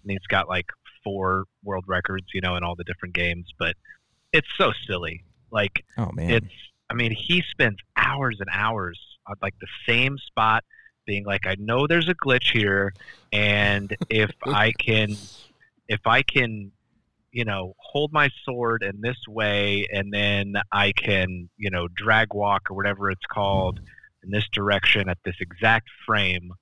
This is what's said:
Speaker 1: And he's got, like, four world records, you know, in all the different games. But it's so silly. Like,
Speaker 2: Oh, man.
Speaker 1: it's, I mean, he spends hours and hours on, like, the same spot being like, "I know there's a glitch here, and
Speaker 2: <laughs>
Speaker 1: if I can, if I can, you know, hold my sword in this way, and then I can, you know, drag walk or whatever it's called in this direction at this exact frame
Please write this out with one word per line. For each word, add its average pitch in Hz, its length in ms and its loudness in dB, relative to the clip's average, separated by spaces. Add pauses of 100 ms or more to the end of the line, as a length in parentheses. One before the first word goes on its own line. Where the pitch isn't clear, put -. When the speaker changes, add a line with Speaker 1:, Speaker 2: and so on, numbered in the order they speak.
Speaker 1:
And 101 100 -10
he's 95 160 -6
got, 95 200 2
like, 92 180 -2 (360)
four 95 420 0 (200)
world 95 240 -4
records, 92 460 -4
you 95 60 -2
know, 90 160 -2
in 87 60 -4
all 87 140 -4
the 87 80 -10
different 87 300 -10
games. 87 320 -2 (120)
But 85 160 -2 (580)
it's 156 140 4 (120)
so 139 140 4 (140)
silly. 87 380 -6 (260)
Like, 104 340 -2 (140)
Speaker 2:
Oh, - 140 -2
man. 85 180 -2
Speaker 1:
it's, 110 240 0 (360)
I 117 40 -4
mean, 117 180 0
he 175 380 0
spends 110 280 2 (180)
hours 131 440 0
and 95 120 -6
hours 98 480 -2 (260)
on, 101 160 -10
like, 98 180 -4
the - 60 -14 (220)
same 127 300 2
spot 110 460 2 (420)
being 101 180 -2
like, 98 220 -2
"I 95 120 0
know 117 300 2
there's 165 200 4
a 180 60 2
glitch 127 380 2
here, 98 400 2 (400)
and 104 680 2
Speaker 2:
<laughs> - 80 -8
Speaker 1:
if 107 200 4 (140)
I 107 340 2
can, 107 380 2 (720)
if 107 180 -4
I 123 160 6
can, 110 480 0 (640)
you 120 120 -2
know, 98 340 -4
hold 147 340 -4
my 147 160 4 (160)
sword 117 400 0
in 101 160 -6
this 120 180 -4 (100)
way, 101 640 0
and 101 200 -2
then 101 420 0 (160)
I 101 220 2
can, 92 640 0
you 101 140 -4
know, 87 180 -2
drag 104 460 2
walk 101 360 0
or 95 40 -10
whatever 98 360 0
it's 95 160 -6
called 98 540 0 (420)
in 95 80 -12
this 107 220 0
direction 101 560 2
at 87 160 -2
this 90 160 -6
exact 110 480 2 (160)
frame 90 580 0